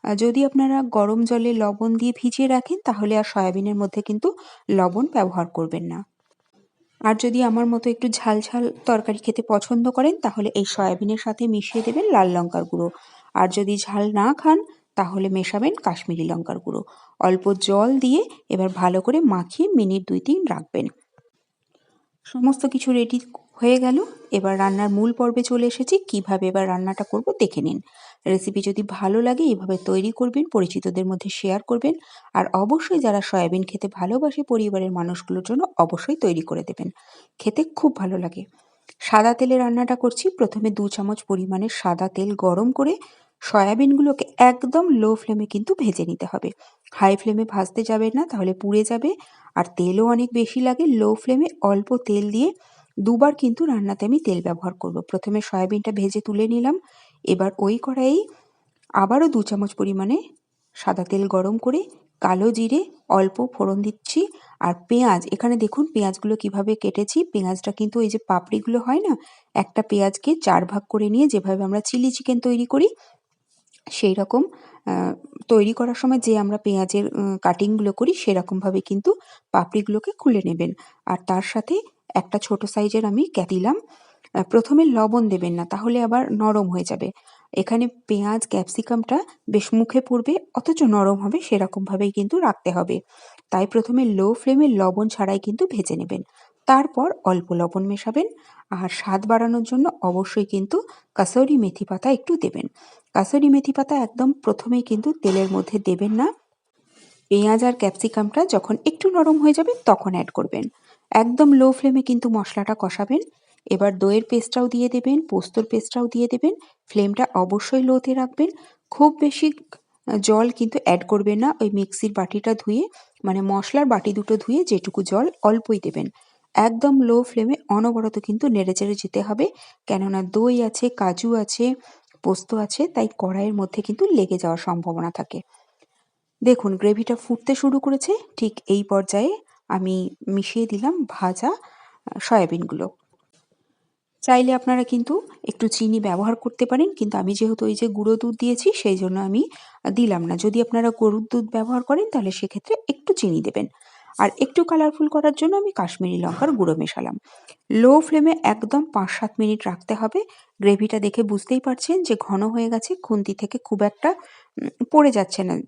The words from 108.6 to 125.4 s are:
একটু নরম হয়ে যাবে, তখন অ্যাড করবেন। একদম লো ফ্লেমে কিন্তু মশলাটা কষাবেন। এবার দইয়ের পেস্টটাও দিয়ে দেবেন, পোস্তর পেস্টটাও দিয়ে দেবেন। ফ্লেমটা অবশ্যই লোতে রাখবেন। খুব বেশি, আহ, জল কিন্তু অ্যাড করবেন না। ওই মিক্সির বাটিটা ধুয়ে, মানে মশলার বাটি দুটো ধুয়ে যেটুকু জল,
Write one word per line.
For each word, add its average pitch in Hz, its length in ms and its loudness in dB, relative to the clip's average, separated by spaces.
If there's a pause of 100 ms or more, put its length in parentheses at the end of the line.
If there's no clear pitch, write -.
একটু 320 240 0
নরম 311 320 4
হয়ে 302 100 6
যাবে, 330 200 0 (120)
তখন 190 280 2
অ্যাড 175 180 -4
করবেন। - 340 -6 (460)
একদম 247 420 4
লো 262 200 8
ফ্লেমে 262 300 2
কিন্তু 240 260 0
মশলাটা 208 500 -2
কষাবেন। 202 420 -2 (500)
এবার 190 280 2
দইয়ের 202 260 4
পেস্টটাও 240 440 0
দিয়ে 240 200 0
দেবেন, 262 380 0
পোস্তর 202 380 -2
পেস্টটাও 226 420 -2
দিয়ে 240 200 0
দেবেন। 247 280 0 (340)
ফ্লেমটা 202 460 0
অবশ্যই 202 480 0
লোতে 262 320 2
রাখবেন। 262 340 0 (420)
খুব 302 300 4
বেশি, 294 320 2 (540)
আহ, 220 120 -2
জল 220 320 4
কিন্তু 233 340 -2
অ্যাড 180 240 2
করবেন 208 300 2
না। 277 220 2
ওই 214 100 2
মিক্সির 202 420 -2
বাটিটা 208 420 -2
ধুয়ে, 226 340 -2 (360)
মানে 190 160 0
মশলার 196 460 0
বাটি 208 260 2
দুটো 208 240 0
ধুয়ে 269 280 0
যেটুকু 196 380 -2
জল, 220 280 0 (120)